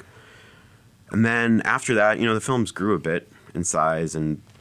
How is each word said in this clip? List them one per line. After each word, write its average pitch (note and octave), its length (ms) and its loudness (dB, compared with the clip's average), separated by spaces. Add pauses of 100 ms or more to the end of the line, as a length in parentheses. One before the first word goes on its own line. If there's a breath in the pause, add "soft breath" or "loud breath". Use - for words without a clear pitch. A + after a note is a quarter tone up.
(1120 loud breath)
And A2 140 2
then A#2 360 2
after B2 340 0
that, G#2+ 240 4
you A2 60 0
know, A2+ 100 2
the A2 60 -2
films A#2+ 300 -2
grew G2+ 220 -2
a E2+ 60 0
bit E2 280 -4 (280 loud breath)
in E2+ 80 -4
size, D#2+ 520 -2
and D#2 260 -4 (200)